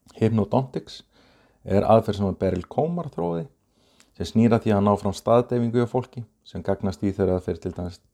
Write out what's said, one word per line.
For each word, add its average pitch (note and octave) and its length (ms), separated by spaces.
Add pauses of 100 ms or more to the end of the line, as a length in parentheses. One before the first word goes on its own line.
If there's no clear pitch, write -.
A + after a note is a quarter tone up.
(200)
Hypnodontics A2+ 800 (680)
er G2 160
aðferð G#2+ 380
sem G2+ 100
að F2 140
Beryl F2+ 180 (140)
Komar D#3+ 340
þróaði, - 380 (680)
sem - 160
snýr A2+ 240
að A2+ 140
því G#2+ 80
að G2+ 100
ná G#2 60 (100)
fram G2 160
staðdeyfingu A#2+ 640
hjá A#2 140
fólki, A#2+ 280 (220)
sem - 160
gagnast G2 400
í G2+ 80
þegar F#2 300
það - 100
fer E2+ 160
til F2 80
dæmis F2 260 (140)